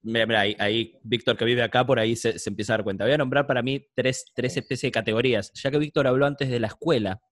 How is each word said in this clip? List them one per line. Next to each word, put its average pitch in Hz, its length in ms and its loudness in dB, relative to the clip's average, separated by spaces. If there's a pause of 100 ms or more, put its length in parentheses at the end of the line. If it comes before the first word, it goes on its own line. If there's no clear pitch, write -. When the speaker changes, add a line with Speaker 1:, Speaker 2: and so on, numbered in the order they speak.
Speaker 1:
Mira, 113 240 0
mira, 110 140 2
ahí, 104 200 0
ahí 107 440 -2
Víctor, 113 320 0
que - 80 -2
vive 120 180 2
acá, 123 240 2
por 123 140 2
ahí 113 160 2
se, 113 240 -2
se - 100 -8
empieza 104 240 -4
a 110 40 2
dar 104 80 -2
cuenta. 98 180 -2
Voy 117 100 2
a 151 40 2
nombrar 139 280 0
para 131 160 0
mí 135 320 -4
tres, 131 400 -2
tres 123 200 -2
Speaker 2:
Sí. 151 60 -2
Speaker 1:
especies - 280 -4
de 123 60 -2
categorías. 110 640 0
Ya - 160 -4
que 147 60 0
Víctor 147 300 0
habló 131 180 4
antes 139 240 -2
de 120 120 -2
la 110 60 0
escuela 107 520 -2 (120)